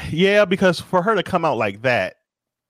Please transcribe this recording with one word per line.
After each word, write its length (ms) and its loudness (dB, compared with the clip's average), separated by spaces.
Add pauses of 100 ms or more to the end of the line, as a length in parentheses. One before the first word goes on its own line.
(100)
yeah, 340 2
because 360 0
for 220 -2
her 120 0
to 80 0
come 220 -2
out 120 0
like 260 -4
that, 340 0 (540)